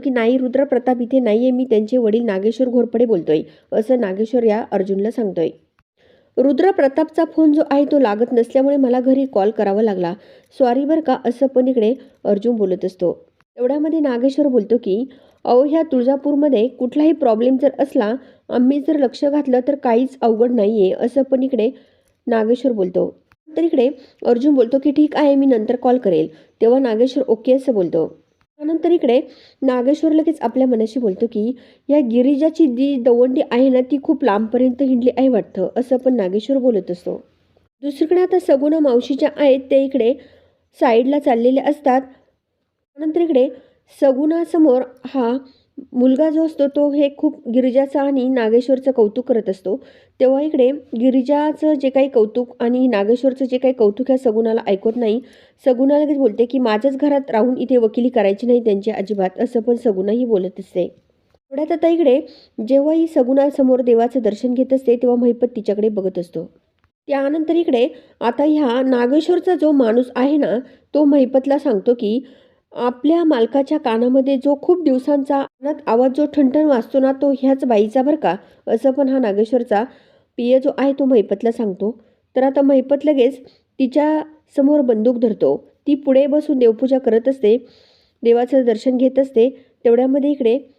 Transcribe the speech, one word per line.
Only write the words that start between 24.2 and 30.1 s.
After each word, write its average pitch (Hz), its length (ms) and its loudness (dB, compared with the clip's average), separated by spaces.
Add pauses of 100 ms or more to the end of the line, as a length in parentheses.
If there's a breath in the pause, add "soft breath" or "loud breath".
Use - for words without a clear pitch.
अर्जुन 240 280 2
बोलतो 247 240 2
की, 294 120 -2
"ठीक 294 260 0
आहे, 285 180 2
मी 277 120 2
नंतर 240 300 0
कॉल 254 220 0
करेल." 160 300 0 (320 loud breath)
तेव्हा 233 180 4
नागेश्वर 254 500 0
"ओके," 226 240 0
असं 269 220 0
बोलतो. 170 480 -2 (340)
त्यानंतर 320 340 -4
इकडे 285 300 2 (420 loud breath)
नागेश्वर 269 500 0